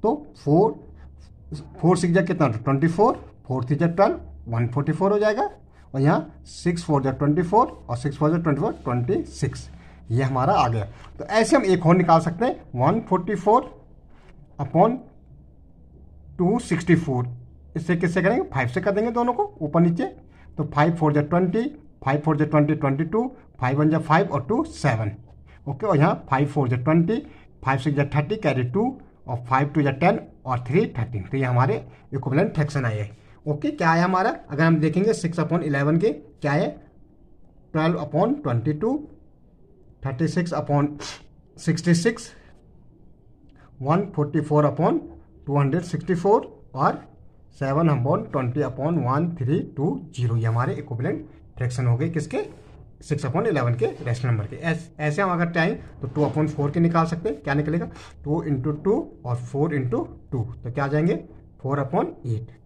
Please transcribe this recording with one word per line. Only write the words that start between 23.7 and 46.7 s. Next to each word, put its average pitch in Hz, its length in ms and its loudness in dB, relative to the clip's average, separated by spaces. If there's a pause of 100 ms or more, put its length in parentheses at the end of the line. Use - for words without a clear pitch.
वन 151 100 4
जा 156 100 2
फ़ाइव 165 280 4
और 139 180 -4
टू 269 200 0
सेवन। 110 460 -2 (560)
ओके, 143 180 -6
और 185 120 4
यहाँ 170 320 2
फ़ाइव 139 180 2
फ़ोर 131 220 0
जा 123 80 0
ट्वेंटी, 165 400 2 (460)
फ़ाइव 135 160 0
सिक्स 139 180 0
जा 139 80 2 (100)
थर्टी, 151 220 0
कैरी 127 280 0
टू 214 320 -2 (300)
और 123 180 -8
फ़ाइव 135 240 2
टू 151 120 0
जा 139 120 2
टेन 180 260 2 (260)
और 123 220 -4
थ्री 190 180 2 (120)
थर्टीन। 104 260 -6
तो 135 140 -6
ये 135 80 0
हमारे 123 400 2 (280)
इक्विवेलेंट 139 420 0
फ्रैक्शन 147 300 -2
आए 107 140 -2
हैं। 104 160 -8 (300)
ओके, 151 260 -2
क्या 175 180 0
आया 165 160 4
हमारा? 185 240 2 (200)
अगर 151 140 0
हम 165 160 6
देखेंगे 175 340 2
सिक्स - 260 -4
upon 160 240 0
इलेवन 143 340 2
के, 202 140 2
क्या - 400 -6
है? 175 180 0 (1040)
ट्वेल्व 165 260 0
upon 165 340 0 (100)
ट्वेंटी 123 300 0
टू, 220 240 -2 (1080)
थर्टी 135 220 -2
सिक्स 170 260 -2
upon 147 340 0 (680)
सिक्सटी 170 380 0
सिक्स, 226 360 -2 (1500)
वन 160 260 0 (100)
फ़ोर्टी 147 260 0
फ़ोर 147 260 2
upon 180 320 2 (480)
टू 143 120 0
हंड्रेड 143 240 0
सिक्सटी - 320 -4
फ़ोर 196 380 2 (220)